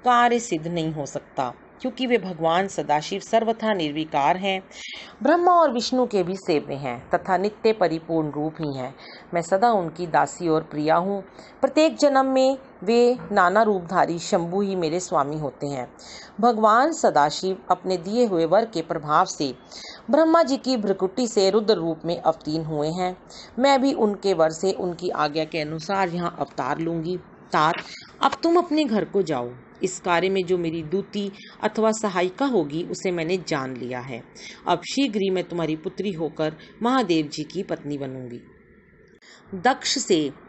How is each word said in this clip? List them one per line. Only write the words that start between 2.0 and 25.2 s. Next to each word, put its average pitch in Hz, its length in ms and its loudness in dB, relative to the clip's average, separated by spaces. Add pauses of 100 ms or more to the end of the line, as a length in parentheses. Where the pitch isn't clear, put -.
वे 240 100 4
भगवान 175 500 0
सदाशिव 151 520 -2
सर्वथा 220 540 0
निर्विकार 156 640 0
हैं, 190 260 -2 (600)
ब्रह्मा 349 280 4
और 320 220 6
विष्णु 247 320 0
के 208 180 0
भी 180 120 -4
सेव्य 151 380 -2
हैं 131 360 -8
तथा 185 280 0
नित्य 208 360 0
परिपूर्ण 160 580 0
रूप 151 300 -4
ही 143 160 -6
हैं। 131 180 -10 (380)
मैं 170 80 0
सदा 196 300 2
उनकी 175 360 -2
दासी 156 400 0
और 160 160 2
प्रिया 151 320 0
हूँ। 190 260 -2 (400)
प्रत्येक 269 360 2
जन्म 269 280 4
में 262 320 4 (260)
वे 240 340 4 (140)
नाना 196 300 4
रूपधारी 175 580 0
शंभु 175 420 0
ही 196 140 -2
मेरे 170 240 -2
स्वामी 156 400 -2
होते 147 280 -8
हैं। 131 260 -8 (480)
भगवान 226 500 4
सदाशिव 185 800 2
अपने 185 260 0
दिए 208 280 0
हुए 175 200 2
वर 196 200 4
के 202 160 -6
प्रभाव 160 440 2
से 139 300 -4 (560)
ब्रह्मा 320 320 6
जी 269 140 2
की 254 200 -2
भ्रुकुटी 196 500 0
से 190 220 4
रुद्र 214 240 2
रूप 165 320 -2
में 170 160 -4
अवतीर्ण 160 440 -2
हुए 151 240 -2
हैं। 180 280 -4 (420)
मैं 269 220 6
भी 269 120 2
उनके 202 400 0
वर 160 160 4
से 160 220 -2
उनकी 180 380 -4
आज्ञा 151 360 -2